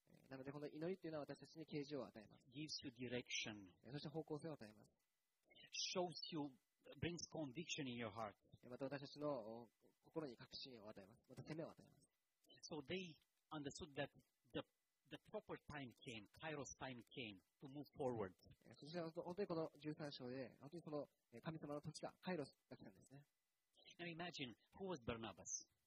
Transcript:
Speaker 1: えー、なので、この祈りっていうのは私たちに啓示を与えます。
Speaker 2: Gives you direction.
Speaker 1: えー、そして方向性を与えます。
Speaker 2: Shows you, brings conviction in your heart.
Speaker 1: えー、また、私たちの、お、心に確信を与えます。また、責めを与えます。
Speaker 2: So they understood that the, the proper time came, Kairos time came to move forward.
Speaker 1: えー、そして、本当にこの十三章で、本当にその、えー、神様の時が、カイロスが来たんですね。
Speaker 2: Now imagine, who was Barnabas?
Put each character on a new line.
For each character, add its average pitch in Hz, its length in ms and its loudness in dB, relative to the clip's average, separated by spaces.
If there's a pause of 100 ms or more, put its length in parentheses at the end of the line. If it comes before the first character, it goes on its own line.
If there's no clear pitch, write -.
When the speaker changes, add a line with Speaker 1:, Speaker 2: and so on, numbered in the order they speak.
(120)
Speaker 1:
え - 160 -20
ー、 127 40 -10
な 135 60 -2
の 131 60 -4
で、 139 80 -2
こ 143 80 -2
の 147 80 0
祈 151 200 0
り 190 80 4
っ - 20 -2
て - 100 -4
い - 20 0
う 156 40 0
の 151 60 2
は 139 40 2
私 139 160 -4
た 135 80 -12
ち - 100 -14
に 160 80 -4
啓 147 180 2
示 143 140 0
を 120 80 2
与 101 140 -8
え 107 40 -8
ま - 140 -18
す。 - 140 -20
Speaker 2:
Gives 147 320 0
you 143 120 -4
direction. 123 600 2 (280)
Speaker 1:
え 113 60 -12
ー、 - 20 -8
そ 143 80 0
し - 40 -4
て 156 60 -2
方 156 140 2
向 151 160 0
性 165 100 -2
を 151 40 0
与 117 120 -6
え - 20 -6
ま 107 180 -16
す。 - 1080 -4
Speaker 2:
Shows 180 160 6 (200)
you, 147 200 4 (480)
brings 165 320 2
conviction 147 580 0
in 120 80 0
your 117 140 2
heart. 107 240 0 (280)
Speaker 1:
え - 40 -14
ー、 - 20 -8
ま 123 80 -4
た、 135 80 2
私 135 160 2
た 143 60 -4
ち 147 120 -6
の、 147 120 6
お、 117 360 0 (380)
心 156 220 2
に 117 80 -4
確 - 220 -10
信 131 200 -6
を 104 120 -8
与 110 100 -8
え 95 80 -10
ま 110 100 -18
す。 - 120 -20
ま 127 60 -12
た、 135 80 -4
責 151 120 -2
め 160 80 0
を 117 80 -2
与 - 100 -14
え - 60 -16
ま - 80 -20
す。 - 720 -20
Speaker 2:
So 147 160 -2
they 175 320 0 (360)
understood 143 440 0
that 139 140 6 (440)
the, 151 80 4 (480)
the - 80 -6 (140)
proper 196 240 -2 (160)
time 139 220 -2 (100)
came, 107 240 -4 (160)
Kairos 147 340 0
time 127 260 -2 (120)
came 110 240 0 (240)
to 151 40 -4
move 139 200 -4 (100)
forward. 120 340 6 (360)
Speaker 1:
え 110 60 -14
ー、 - 20 -16
そ 143 120 -10
し 151 40 -6
て、 175 80 2
本 165 360 0
当 208 60 6
に 202 60 6
こ 175 80 4
の 160 240 6
十 151 140 2
三 147 180 -2
章 127 180 -2
で、 127 300 0
本 135 100 -8
当 175 80 -6
に 160 60 -6
そ 156 80 -6
の、 147 160 4 (260)
え 117 60 -8
ー、 - 20 -10
神 160 180 0
様 147 160 -2
の 147 60 0
時 - 200 -4
が、 - 200 0
カ 185 120 4
イ 175 40 4
ロ 139 80 4
ス - 60 -8 (180)
が - 80 -10
来 - 60 -12
た - 60 -8
ん - 40 -12
で - 100 -18
す - 80 -20
ね。 147 120 -14 (760)
Speaker 2:
Now 175 80 2
imagine, 160 480 0 (200)
who 196 120 0
was 160 160 2
Barnabas? 113 640 0 (180)